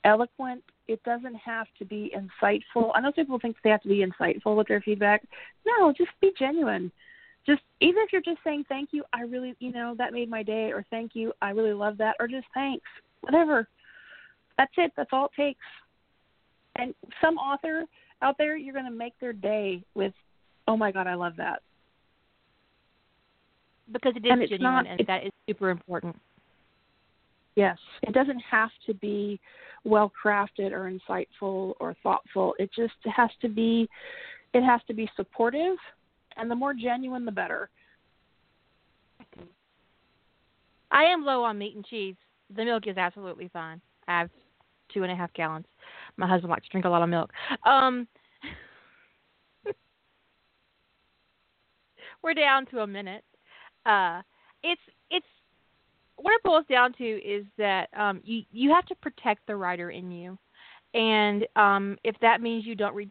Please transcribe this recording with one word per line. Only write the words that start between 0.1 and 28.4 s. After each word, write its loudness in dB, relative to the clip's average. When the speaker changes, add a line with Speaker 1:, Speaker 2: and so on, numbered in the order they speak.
Speaker 1:
It -4
doesn't -6
have -8
to -10
be -8
insightful. 0
I 4
know 2
people 0
think -4
they 6
have 6
to -8
be 4
insightful 0
with 4
their 2
feedback. 2
No, 6
just 0
be 6
genuine. 0
Just, 4
even 6
if -2
you're 2
just -6
saying, -2
"Thank -6
you, -4
I -6
really, -8
you -8
know, -6
that -4
made -6
my -6
day," -2
or, -6
"Thank -8
you, -4
I -2
really 0
love -4
that," 0
or -2
just, -8
"Thanks," -6
whatever. 2
That's 2
it. 2
That's -4
all 2
it -6
takes. -2
And -6
some 4
author -4
out 2
there, 0
you're -10
gonna -8
make -10
their -6
day -4
with, -4
"Oh 2
my 0
God, -4
I -4
love -6
that." -6
Speaker 2:
Because 0
it -8
is 6
Speaker 1:
And 6
it's 0
Speaker 2:
genuine, 0
Speaker 1:
not, 2
Speaker 2:
and -4
Speaker 1:
it 2
Speaker 2:
that -2
is -6
super -2
important. -6
Speaker 1:
Yes. 4
It -4
doesn't 2
have 0